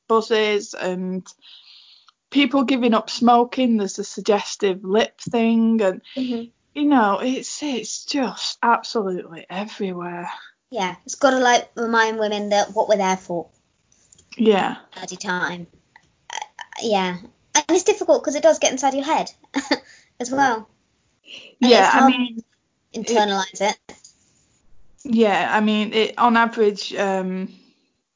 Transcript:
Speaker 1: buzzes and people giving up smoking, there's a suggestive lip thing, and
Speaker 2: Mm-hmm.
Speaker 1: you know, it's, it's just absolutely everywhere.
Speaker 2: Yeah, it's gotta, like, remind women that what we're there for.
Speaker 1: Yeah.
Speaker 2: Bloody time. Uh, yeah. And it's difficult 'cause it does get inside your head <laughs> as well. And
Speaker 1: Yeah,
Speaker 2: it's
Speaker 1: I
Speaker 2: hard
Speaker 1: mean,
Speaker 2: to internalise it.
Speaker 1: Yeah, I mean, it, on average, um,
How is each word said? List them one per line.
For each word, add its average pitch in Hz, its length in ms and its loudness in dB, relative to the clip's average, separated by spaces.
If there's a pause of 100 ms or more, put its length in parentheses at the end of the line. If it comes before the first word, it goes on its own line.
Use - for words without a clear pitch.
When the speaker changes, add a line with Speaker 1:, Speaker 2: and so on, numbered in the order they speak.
Speaker 1:
buzzes 214 680 0
and 185 540 -6 (1000)
people 277 340 2
giving 240 300 2
up - 160 0
smoking, 240 680 2
there's 202 240 -4
a 196 60 -8
suggestive 202 800 -2
lip 202 340 0
thing, 226 600 2
and 190 200 0 (140)
Speaker 2:
Mm-hmm. 247 280 -6 (300)
Speaker 1:
you 294 120 -2
know, 226 360 4
it's, - 400 -6
it's 269 440 -8
just 247 580 -6
absolutely 196 880 -4
everywhere. 180 800 -8 (380)
Speaker 2:
Yeah, 185 340 -6
it's - 120 -12
gotta, 262 240 2
like, 247 360 2
remind 226 420 0
women 208 320 -2
that 202 240 0
what - 140 0
we're 208 80 2
there 190 220 2
for. 175 320 -8 (880)
Speaker 1:
Yeah. 208 400 2 (180)
Speaker 2:
Bloody 180 220 -14
time. 175 500 -6 (640)
Uh, - 60 -12 (440)
yeah. 185 360 0 (380)
And 302 120 2
it's 349 160 2
difficult 339 400 2
'cause 285 120 -2
it 294 80 0
does 311 160 4
get - 120 0
inside 262 220 -2
your 277 100 -4
head 269 260 -2 (240)
<laughs> - 680 -6
as 247 100 -8
well. 254 380 0 (920)
And 247 100 4
Speaker 1:
Yeah, 202 160 8
Speaker 2:
it's - 80 4
Speaker 1:
I - 40 4
Speaker 2:
hard 262 140 6
Speaker 1:
mean, 247 300 -6 (500)
Speaker 2:
to 226 80 -10
internalise 202 680 -2
it. - 80 -6 (1300)
Speaker 1:
Yeah, 214 460 2
I 214 100 2
mean, 214 320 0
it, 220 260 -2
on 240 180 4
average, 226 560 0
um, 190 600 -4 (640)